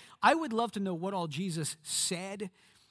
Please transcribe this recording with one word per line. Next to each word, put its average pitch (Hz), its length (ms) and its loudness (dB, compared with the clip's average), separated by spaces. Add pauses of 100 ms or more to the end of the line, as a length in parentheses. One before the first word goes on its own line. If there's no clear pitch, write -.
(200)
I 240 140 8
would 320 180 -2
love 226 200 0
to 208 80 -4
know 190 140 -2
what 185 200 -2
all 170 140 -2
Jesus 160 540 -4
said 196 680 -4 (400)